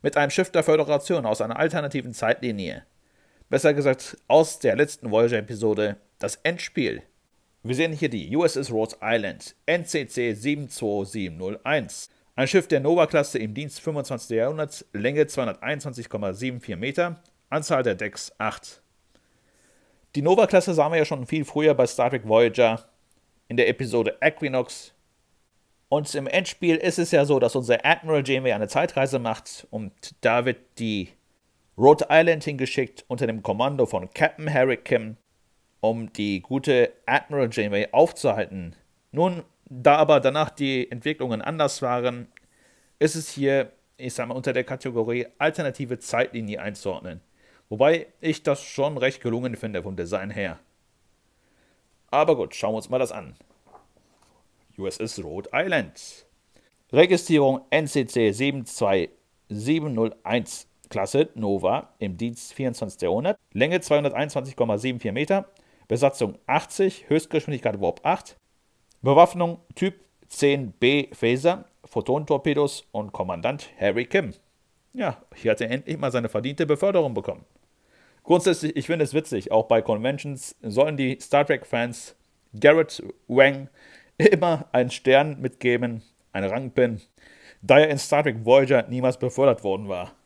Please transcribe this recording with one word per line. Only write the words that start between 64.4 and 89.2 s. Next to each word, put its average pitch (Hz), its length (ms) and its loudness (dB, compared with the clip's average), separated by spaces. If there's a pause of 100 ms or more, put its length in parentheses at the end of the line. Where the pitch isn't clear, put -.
Komma 113 200 0
sieben 123 220 -4
vier 104 140 -6
Meter, 190 360 -2 (380)
Besatzung 117 500 0 (100)
achtzig, - 600 -2
Höchstgeschwindigkeit 147 720 -2
Warp 90 240 -2
acht, - 320 -4 (640)
Bewaffnung 170 600 4 (140)
Typ 190 200 -2 (320)
zehn 139 460 0
B 135 400 2
Phaser, 139 560 0 (160)
Photontorpedos 143 1080 -2
und 107 220 -8
Kommandant 92 560 -6 (100)
Harry 104 280 0
Kim. 190 260 -2 (580)
Ja, 202 320 -6 (100)
hier - 180 0
hat 107 100 0
er 113 100 -4
endlich 139 260 -6
mal 135 140 -4
seine 120 160 -2
verdiente 135 380 -4
Beförderung 151 480 2
bekommen. 101 320 -8 (800)
Grundsätzlich, 170 520 2
ich 139 100 -4
finde 160 180 0
es 139 120 -4
witzig, 131 360 -2
auch 110 140 4
bei 113 160 4
Conventions 131 800 -4
sollen 135 340 0
die 135 240 -2
Star 143 240 2
Trek-Fans 120 720 -4 (420)
Garrett 151 460 6 (240)
Wang 135 400 4 (520)
immer 160 520 4
einen 123 200 2
Stern 139 500 4
mitgeben, 120 640 -2 (280)
einen 98 200 -2
Rangpin, 120 500 0 (640)
da 131 160 8
er 156 100 6
in 160 80 -2
Star 143 240 0
Trek 113 240 -2
Voyager 131 380 6
niemals 123 340 -2
befördert 127 460 2